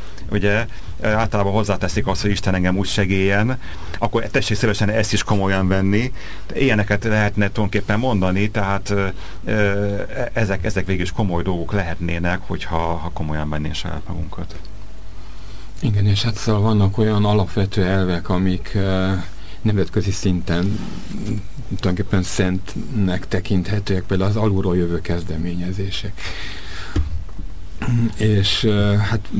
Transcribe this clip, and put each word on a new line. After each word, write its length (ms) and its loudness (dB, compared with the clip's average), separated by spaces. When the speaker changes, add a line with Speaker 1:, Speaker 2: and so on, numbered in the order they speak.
Speaker 1:
ugye, 340 2
ö, 80 0
általában 460 0
hozzáteszik 540 0
azt, 140 0
hogy 100 2
Isten 240 0
engem 220 2
úgy 100 0
segéljen, 720 2
akkor 240 0
tessék 340 0
szívesen 320 2
ezt 240 2
is 100 2
komolyan 440 2
venni. 460 2
Ilyeneket 500 2
lehetne 440 2
tulajdonképpen 520 0
mondani, 500 2
tehát, 400 0
ö, 160 0
ö, 480 2
ezek, 320 0
ezek 200 0
végül 180 0
is 80 -2
komoly 320 0
dolgok 280 -2
lehetnének, 720 0
hogyha, 320 -2
ha 360 -2
komolyan 360 -2
vennénk 240 -2
saját 340 -4
magunkat. 480 -4
Speaker 2:
Igen, 240 2
és 180 2
hát 120 0
szóval 260 2
vannak 360 4
olyan 280 4
alapvető 600 2
elvek, 440 0
amik, 460 2
ö, 360 2
nemzetközi 500 2
szinten 680 0
tulajdonképpen 440 0
szentnek 1040 0
tekinthetőek, 760 0
például 260 2
az 60 2
alulról 420 2
jövő 240 0
kezdeményezések. 1200 -2
És, 460 2
ö, 320 4
hát 340 0